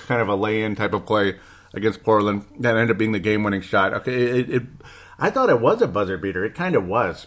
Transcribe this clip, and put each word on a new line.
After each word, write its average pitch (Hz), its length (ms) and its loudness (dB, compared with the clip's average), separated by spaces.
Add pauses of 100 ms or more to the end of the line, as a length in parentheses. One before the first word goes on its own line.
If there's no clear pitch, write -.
kind 117 140 0
of 101 80 0
a 101 60 0
lay-in 107 400 -2
type 101 180 -2
of 101 140 -4
play 101 300 0 (360)
against 104 300 -2
Portland 104 420 2 (140)
that 120 180 2
ended 117 140 2
up 98 80 0
being 110 140 0
the 101 80 0
game-winning 104 400 0
shot. 98 340 0
Okay, 123 460 0
it, 123 100 -4
it, 127 120 0 (560)
I 175 120 0
thought 254 180 2
it 127 120 4
was 175 200 2
a 147 60 4
buzzer 95 320 -2
beater. 95 260 -4
It - 100 -6
kind 180 200 -2
of 98 120 0
was, 95 400 -2